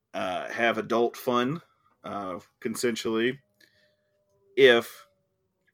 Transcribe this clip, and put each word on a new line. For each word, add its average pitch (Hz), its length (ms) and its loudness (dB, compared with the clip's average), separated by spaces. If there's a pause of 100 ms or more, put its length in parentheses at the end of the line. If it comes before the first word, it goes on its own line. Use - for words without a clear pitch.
(120)
uh, 92 380 -6
have 117 260 0
adult 113 400 0
fun, 123 460 -2 (420)
uh, 98 360 -10 (200)
consensually 117 800 -4 (1160)
if 120 520 4 (680)